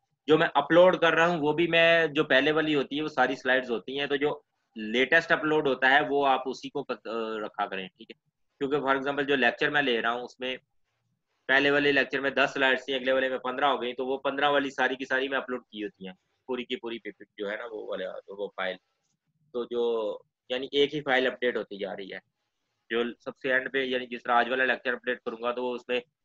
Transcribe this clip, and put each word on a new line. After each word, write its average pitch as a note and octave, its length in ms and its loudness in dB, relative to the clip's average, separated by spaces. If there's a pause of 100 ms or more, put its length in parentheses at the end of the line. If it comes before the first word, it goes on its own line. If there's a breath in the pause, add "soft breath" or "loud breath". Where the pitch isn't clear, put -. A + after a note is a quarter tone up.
(280)
जो D#3 100 8
मैं - 100 2
upload E3+ 500 6
कर E3 160 2
रहा E3 120 4
हूँ, F3 140 2
वो D3+ 140 2
भी E3 140 0
मैं, E3 460 4
जो D3 100 2
पहले C#3+ 280 4
वाली D#3 220 0
होती C#3 220 -2
है D3+ 60 -2
वो D#3 80 -4
सारी C3 260 0
slides B2+ 340 0
होती A#2+ 280 -6
हैं, C#3+ 100 -2
तो C#3+ 100 -2
जो D3 280 -2 (320)
latest B2+ 540 2
upload D#3 360 2
होता C3 220 2
है C#3+ 180 4
वो C#3+ 160 0
आप C3 240 2
उसी C3 220 -8
को C#3+ 140 -8
क-, - 80 -8
अ, A2 540 -6
रखा G#2 200 -6
करें, F#2+ 240 -8
ठीक - 220 -20
है। - 40 -20 (440)
क्योंकि C#3+ 180 -2
for C3+ 180 0
example C#3 280 -2
जो C#3 120 0
लेक्चर B2+ 340 2
मैं D3 120 0
ले A#2+ 200 0
रहा A#2 100 0
हूँ B2 120 -4
उसमें B2 340 -10 (880)
पहले C#3 240 4
वाले C#3+ 200 4
lecture C3+ 300 0
में C3+ 120 -2
दस C#3 200 0
slides C3 340 0
थी, C3+ 60 -4
अगले B2+ 180 0
वाले C3 180 2
में B2+ 100 -4
पन्द्रह B2+ 280 0
हो B2+ 100 4
गई, A#2+ 160 -6
तो B2+ 120 -6
वो C3+ 120 -2
पन्द्रह C#3 320 0
वाली C#3 220 2
सारी C3 240 0
की C3 100 -8
सारी C3 220 -2
मैं C3+ 100 -4
upload B2 340 -6
की G#2+ 100 -10
होती G2 240 -10
हैं। F#2 120 -14 (300)
पूरी B2 160 -6
की A#2+ 140 -8
पूरी A#2 220 -10
पीपीटी G#2 440 -14
जो G2+ 60 -4
है G#2+ 80 -6
ना, A#2+ 80 -10
वो G#2+ 260 -12
वाला, F#2 180 -6 (220)
वो G2+ 160 -8 (100)
file। F#2 200 -4 (760)
तो A#2+ 120 -6
जो, A#2+ 160 -4 (680)
यानी B2+ 260 -6
एक C#3+ 180 2
ही D3+ 80 -6
file C3 280 2
update A#2+ 280 -2
होती G2+ 220 -8
जा F#2+ 140 -8
रही G2 160 -12
है। F#2+ 100 -14 (680)
जो A#2 140 0 (120)
सबसे - 340 -8
end C3 220 0
पे, C3+ 120 0
यानी B2+ 220 -2
जिस A#2+ 180 -10
तरह B2 120 0
आज A#2+ 140 4
वाला C3 160 0
lecture B2 300 -2
update B2 240 -4
करूंगा, A#2 320 -6
तो B2 120 -6
वो B2 120 -4
उसमें B2 260 -6 (240)